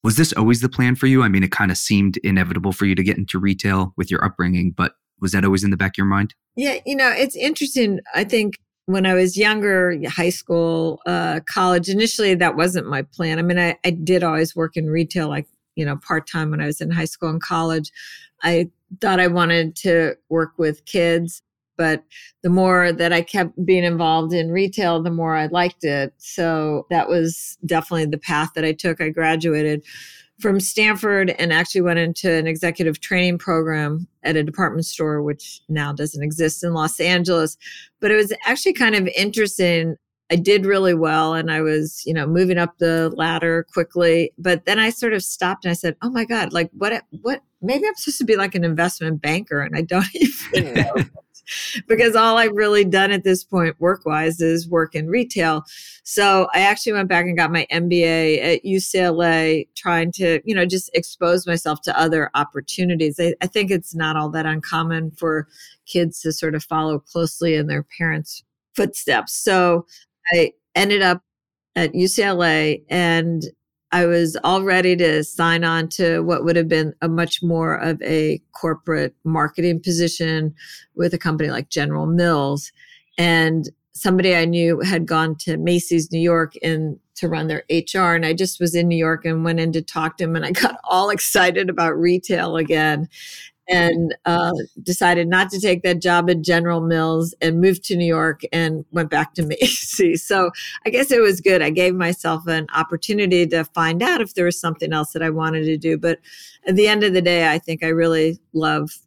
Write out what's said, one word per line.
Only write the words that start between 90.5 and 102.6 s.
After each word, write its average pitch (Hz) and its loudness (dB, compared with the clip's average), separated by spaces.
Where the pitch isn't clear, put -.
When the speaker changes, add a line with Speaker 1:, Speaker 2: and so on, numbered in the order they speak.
Speaker 2:
got - -2
all 185 2
excited 185 0
about 165 -2
retail 175 0
again 156 0
and, 170 2
uh, 170 0
decided 175 2
not 190 2
to 190 -6
take 180 2
that 175 0
job 175 2
at 165 2
General 170 2
Mills 165 0
and 165 2
moved 190 4
to 190 -2
New 175 0
York 160 0
and 160 -2
went 160 -2
back 151 -2
to 175 -4
<laughs> 151 -4
Macy's. - 0
So 185 0
I 220 0
guess 262 0
it 240 4
was 196 4
good. 185 4
I 151 0
gave 180 2
myself 170 -2
an 160 -2